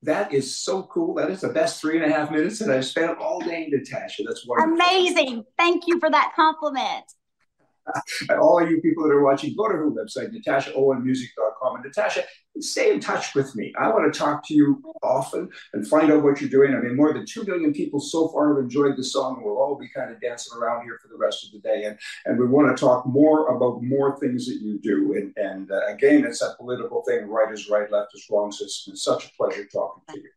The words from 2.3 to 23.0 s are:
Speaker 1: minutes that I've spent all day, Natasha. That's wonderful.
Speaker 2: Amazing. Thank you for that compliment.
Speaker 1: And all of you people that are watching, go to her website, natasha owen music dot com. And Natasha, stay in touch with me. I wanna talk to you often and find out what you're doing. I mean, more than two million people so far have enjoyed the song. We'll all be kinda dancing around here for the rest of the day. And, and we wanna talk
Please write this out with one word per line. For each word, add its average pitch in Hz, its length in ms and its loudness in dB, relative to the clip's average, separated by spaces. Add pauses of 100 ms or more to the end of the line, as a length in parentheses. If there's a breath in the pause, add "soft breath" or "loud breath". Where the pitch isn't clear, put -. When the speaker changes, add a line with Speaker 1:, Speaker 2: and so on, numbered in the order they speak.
Speaker 1:
minutes 160 300 -2
that 214 100 -2
I've 131 160 2
spent 165 320 -2
all 160 220 -4
day, 165 280 -6
Natasha. - 560 -4
That's 113 220 -10
wonderful. 320 280 2
Speaker 2:
Amazing. 349 720 2 (120)
Thank 349 320 2
you 339 100 2
for 311 100 2
that 285 280 4
compliment. 294 680 0 (1200 loud breath)
Speaker 1:
And 151 100 2
all 170 240 6
of 160 80 2
you 160 120 2
people 156 220 2
that 147 100 6
are 143 100 6
watching, 139 320 2
go 208 100 0
to 202 80 0
her 156 160 0
website, 113 400 -6
natasha 139 440 -4
owen 131 280 2
music 127 320 -2
dot - 240 -2
com. - 180 -4
And - 100 -16
Natasha, - 360 -2 (380 loud breath)
stay - 320 0
in - 80 2
touch - 340 -6
with 139 220 0
me. - 240 -8
I 139 80 0
wanna 180 220 2
talk 151 380 -2
to 156 60 -6
you - 280 4 (200)
often - 460 -2 (240 loud breath)
and 107 160 -6
find 156 240 6
out 147 100 6
what 139 160 4
you're 127 120 -4
doing. 139 240 6
I 113 60 0
mean, 123 160 -2
more 151 180 4
than - 100 -6
two 226 200 -10
million 170 280 0
people - 260 -4
so 160 300 0
far 147 260 2
have 135 80 0
enjoyed 135 360 0
the 131 60 -6
song. 131 380 -4
We'll 104 140 -4
all 139 180 0
be 123 140 -14
kinda 117 320 -10
dancing 117 380 -8
around 117 260 -4
here 117 160 -14
for - 80 -20
the 113 80 -20
rest 110 300 -2
of 101 60 -20
the 104 80 -20
day. 107 240 -2
And, 107 140 -8 (280 loud breath)
and 117 120 0
we 123 80 4
wanna 131 300 4
talk 123 300 2